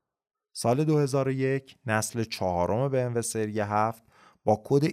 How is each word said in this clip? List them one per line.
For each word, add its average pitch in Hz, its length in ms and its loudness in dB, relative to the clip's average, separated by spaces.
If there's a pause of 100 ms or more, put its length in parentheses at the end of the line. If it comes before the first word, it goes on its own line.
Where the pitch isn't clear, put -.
(540)
سال 127 300 0
دو 156 140 2
هزار 135 300 0
و 135 40 0
یک 135 540 -2
نسل 110 380 -2
چهارم 92 680 -2
به 131 120 0
ام 123 140 -4
و 117 60 0
سری 107 380 -4
هفت 104 440 0 (400)
با 107 220 2
کد 139 280 4